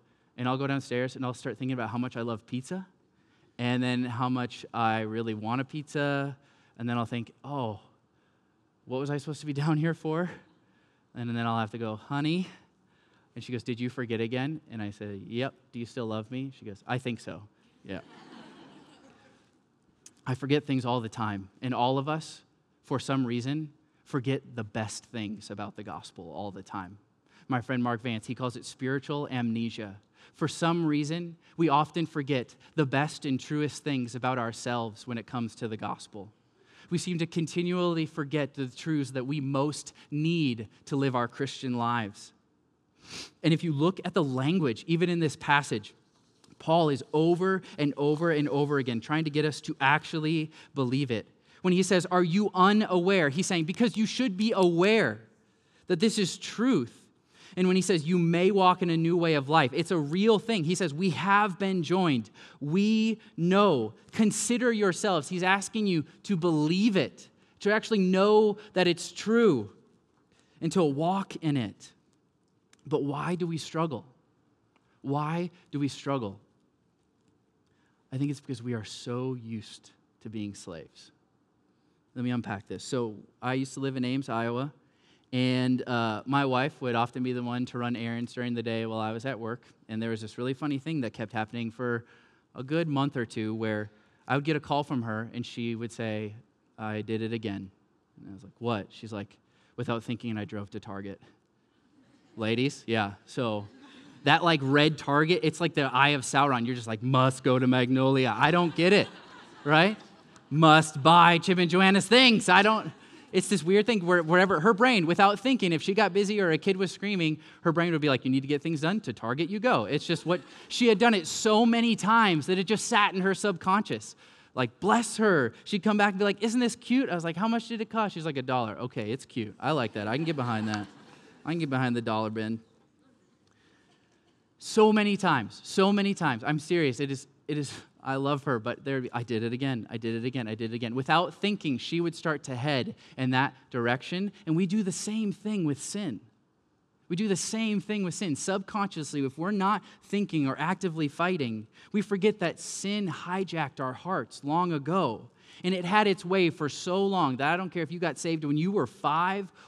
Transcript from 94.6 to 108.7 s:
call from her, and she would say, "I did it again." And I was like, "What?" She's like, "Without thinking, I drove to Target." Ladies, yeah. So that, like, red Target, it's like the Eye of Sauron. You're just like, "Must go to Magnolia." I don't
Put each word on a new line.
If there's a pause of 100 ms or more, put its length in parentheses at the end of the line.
call
from
her,
and
she
would
say, (420)
"I
did
it
again." (480)
And
I
was
like,
"What?"
She's
like, (380)
"Without
thinking,
I
drove
to
Target." (1120)
Ladies,
yeah. (100)
So (560)
that,
like,
red
Target,
it's
like
the
Eye
of
Sauron.
You're
just
like,
"Must
go
to
Magnolia."
I
don't